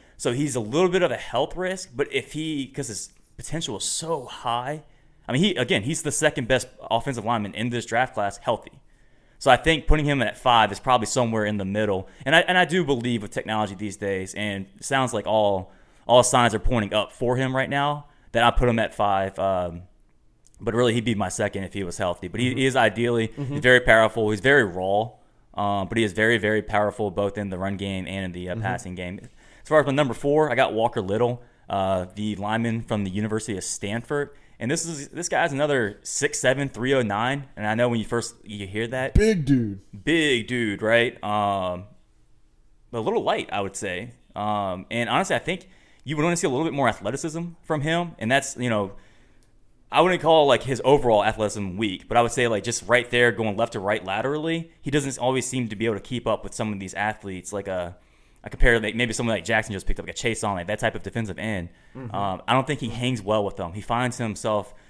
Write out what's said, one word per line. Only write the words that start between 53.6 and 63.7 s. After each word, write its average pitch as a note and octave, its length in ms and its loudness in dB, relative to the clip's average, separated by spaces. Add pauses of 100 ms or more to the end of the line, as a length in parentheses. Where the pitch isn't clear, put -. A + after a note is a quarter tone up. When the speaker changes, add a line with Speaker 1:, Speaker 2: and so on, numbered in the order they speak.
Speaker 1:
to A2+ 60 -8
right G2+ 240 -2
laterally, D3+ 680 -4 (100)
he C#3 100 -6
doesn't C3+ 260 0
always B2+ 300 0
seem B2+ 220 -4
to G#2+ 60 -8
be G#2 100 -2
able A2+ 100 0
to F#2+ 60 -6
keep A#2+ 260 -6
up G#2+ 160 0
with G2+ 100 -10
some A2 180 -4
of G2 80 -6
these F#2+ 140 -10
athletes, G2+ 580 -6
like G2 160 -6
a, F#2 300 -6 (460)
I A2 60 -14
compare, A#2 300 6
like, G#2+ 160 -2
maybe A#2 180 0
someone A#2 220 0
like E2+ 100 -4
Jackson A2 280 0
just F#2+ 140 -4
picked - 120 2
up, F2 60 -10
like E2+ 80 -10
a - 40 -14
Chase A#2 260 -2
on, G#2 120 0
like, F2 120 -6
that G#2 100 -2
type A2 160 0
of G2+ 80 -8
defensive G2 380 -6
end. F#2+ 300 -4 (260)
Speaker 2:
Mm-hmm. B2+ 200 -12
Speaker 1:
Um, G2 320 -4
I - 60 2
don't C3 140 2
think D3 140 -4
he - 80 -4
hangs A#2+ 340 -2
well G#2 200 2
with F#2+ 140 -6
them. F2 160 -6